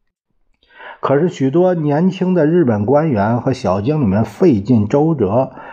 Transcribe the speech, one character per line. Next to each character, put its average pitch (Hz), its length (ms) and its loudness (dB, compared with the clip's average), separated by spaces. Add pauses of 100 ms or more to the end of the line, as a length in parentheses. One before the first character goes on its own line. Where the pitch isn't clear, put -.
(1000)
可 135 180 0
是 165 120 2
许 135 200 -2
多 180 240 2
年 156 360 0
轻 185 240 -2
的 165 120 2
日 170 200 2
本 107 200 0
官 147 240 2
员 113 300 0
和 131 140 -2
小 98 260 -2
经 147 220 -2
理 131 40 0
们 101 200 0
费 147 340 2
尽 104 300 0
周 156 260 2
折， 120 380 -2 (200)